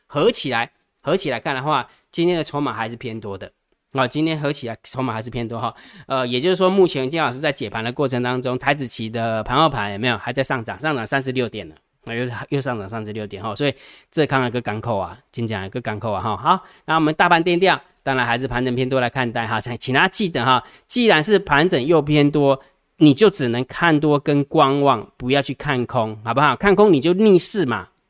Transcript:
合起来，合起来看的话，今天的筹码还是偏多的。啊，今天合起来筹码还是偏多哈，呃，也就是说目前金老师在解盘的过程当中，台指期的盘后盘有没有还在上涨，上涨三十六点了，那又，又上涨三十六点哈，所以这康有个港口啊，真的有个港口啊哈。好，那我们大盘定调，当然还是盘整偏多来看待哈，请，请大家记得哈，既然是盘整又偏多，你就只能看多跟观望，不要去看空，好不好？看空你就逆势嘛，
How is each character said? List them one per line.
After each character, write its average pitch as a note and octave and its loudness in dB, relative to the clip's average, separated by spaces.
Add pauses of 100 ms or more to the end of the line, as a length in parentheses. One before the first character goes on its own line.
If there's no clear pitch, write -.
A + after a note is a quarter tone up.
合 D#3 0
起 D3 -4
来， A#2+ -2 (320)
合 D3+ 0
起 D#3+ -2
来 A#2 -4
看 C#3+ -4
的 B2+ -6
话， C#3+ -2 (240)
今 E3+ 0
天 F3+ 2
的 D#3 -2
筹 C#3+ -6
码 C#3 -2
还 A2+ -6
是 A#2 -12
偏 A2+ -10
多 G2+ -10
的。 F#2 -14 (440)
啊， C3 0
今 D3+ -2
天 D#3+ -2
合 C#3+ -2
起 D3 -8
来 A2+ -10
筹 C3 -6
码 B2 -4
还 A2+ -6
是 A#2+ -10
偏 A#2+ -6
多 A#2 -8
哈， A#2 -4 (340)
呃， C3 -2
也 B2 -2
就 E3 2
是 F#3 2
说 F#3 4
目 F#3+ 6
前 C3 -2
金 D#3+ -2
老 C3+ 0
师 B2 -8
在 D3 0
解 B2 -6
盘 A2 -6
的 A#2+ -4
过 C#3 -2
程 B2 -2
当 B2 -2
中， B2 -4
台 C#3 0
指 D3 -4
期 A2+ -6
的 A2+ -4
盘 G#2+ -4
后 D#3 4
盘 G#2 -6
有 G2 -8
没 A#2 -2
有 A#2 0
还 B2 -8
在 C3+ -2
上 B2+ -4
涨， G2+ -10
上 D3+ -2
涨 A2+ -4
三 C3+ -2
十 B2+ -6
六 B2 -2
点 G2+ -10
了， D#2 -20 (300)
那 - -8
又， B2 -4 (220)
又 C#3+ 0
上 B2 -4
涨 G2 -10
三 A2 -8
十 G#2 -10
六 G#2+ -8
点 G2 -12
哈， G#2+ -6
所 C#3+ 0
以 C3 0 (380)
这 D#3 0
康 C3+ 0
有 A#2+ -2
个 A#2+ -2
港 G#2+ -6
口 A2+ -2
啊， F2+ -6 (160)
真 A#2+ -6
的 G#2+ -6
有 F#2+ -10
个 B2 -8
港 A2 -6
口 A2 -4
啊 G2 -2
哈。 G#2 -2
好， D#3 0 (200)
那 D#3 0
我 D#3+ 4
们 D#3 2
大 F3 2
盘 E3+ 4
定 F3 2
调， F3 4 (220)
当 C3+ -2
然 B2 0
还 A#2+ 0
是 C3 -6
盘 B2 -2
整 B2+ -2
偏 B2+ 0
多 C3 2
来 B2 0
看 B2 -4
待 A#2 -4
哈， A2 -2
请， A#2+ -8
请 - -6
大 C#3 4
家 F#3 4
记 F3 -2
得 E3+ -4
哈， C3 4 (240)
既 B3 0
然 E3 4
是 G#3 2
盘 E3 4
整 C#3 0
又 D#3+ 4
偏 D3 4
多， C#3+ 2 (380)
你 D3+ 8
就 G#3 6
只 C3 -2
能 A#2+ -2
看 D#3+ 2
多 D3 2
跟 C#3+ 0
观 C#3+ 2
望， B2+ 2 (100)
不 B2 -6
要 C#3 4
去 C#3 -4
看 B2+ -2
空， A2 -4
好 A#2 -4
不 B2+ 2
好？ C#3+ 4
看 G3+ 2
空 G#3 6
你 D3 6
就 D#3+ 2
逆 G3 6
势 F3+ 0
嘛， G#2 -4 (200)